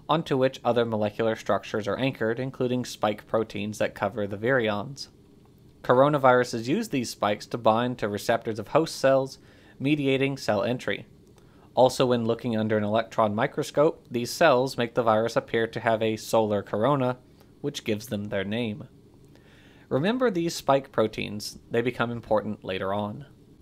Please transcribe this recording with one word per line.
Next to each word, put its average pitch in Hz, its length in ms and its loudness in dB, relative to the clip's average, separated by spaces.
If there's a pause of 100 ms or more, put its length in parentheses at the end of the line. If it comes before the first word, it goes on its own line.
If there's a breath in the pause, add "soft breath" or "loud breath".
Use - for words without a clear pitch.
onto 151 280 0
which 131 280 0
other 120 200 2
molecular 110 500 -2
structures 107 540 -4
are 98 100 -2
anchored, 117 400 -2
including 127 460 -2
spike - 420 -4
proteins 107 520 -4
that - 180 -2
cover 104 280 -4
the 101 120 -6
virions. 117 720 -2 (720)
Coronaviruses 127 880 4
use 214 220 -2
these 123 200 -2
spikes 104 360 -2
to 131 120 -6
bind 117 400 2
to 110 100 -2
receptors 110 520 -2
of 101 80 -12
host 160 260 2
cells, 135 440 2 (420 loud breath)
mediating 135 560 0
cell 104 260 0
entry. 107 440 -4 (680 soft breath)
Also, 131 320 6
when 120 180 2
looking 113 320 -2
under 110 220 0
an 104 60 0
electron 107 500 0
microscope, 147 720 0
these 120 220 -4
cells 131 480 4
make 120 160 -2
the 127 80 2
virus 113 320 2
appear 113 320 0
to 113 140 -8
have 113 200 2
a 110 160 0
solar 104 460 0
corona, 127 560 0 (440 soft breath)
which 147 200 -8
gives 107 240 -4
them 104 200 -6
their 101 180 -4
name. 107 420 -6 (1040 soft breath)
Remember 226 420 0
these 170 240 -2
spike - 380 0
proteins, 104 640 -4 (100)
they 117 140 0
become 120 300 -2
important 107 500 -2
later 95 320 -4
on. 104 320 -6 (360)